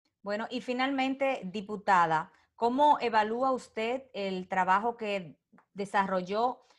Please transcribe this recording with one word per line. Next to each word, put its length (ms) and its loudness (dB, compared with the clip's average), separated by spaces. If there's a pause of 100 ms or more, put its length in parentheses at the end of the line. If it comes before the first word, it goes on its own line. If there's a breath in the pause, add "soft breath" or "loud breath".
(220)
Bueno, 280 -6
y 100 -6
finalmente, 840 -2
diputada, 880 0 (260 soft breath)
¿cómo 440 4
evalúa 520 0
usted 600 -4
el 360 -6
trabajo 480 2
que 400 -6 (360)
desarrolló 880 0 (180 soft breath)